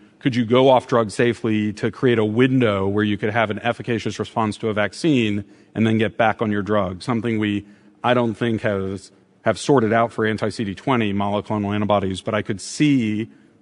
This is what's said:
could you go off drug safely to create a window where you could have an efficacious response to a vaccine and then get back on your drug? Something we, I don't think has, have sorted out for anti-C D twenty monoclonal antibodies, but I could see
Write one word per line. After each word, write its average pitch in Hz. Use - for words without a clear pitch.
could 120
you 120
go 127
off 123
drug 117
safely 110
to 113
create 120
a 107
window 110
where 104
you 104
could 110
have 110
an 98
efficacious 113
response 107
to 113
a 107
vaccine 104
and 110
then 110
get 107
back 110
on 110
your 104
drug? 95
Something 113
we, 101
I 123
don't 120
think 117
has, 98
have 110
sorted 117
out 113
for 113
anti-C 110
D 98
twenty 113
monoclonal 101
antibodies, 101
but 113
I 104
could 101
see 113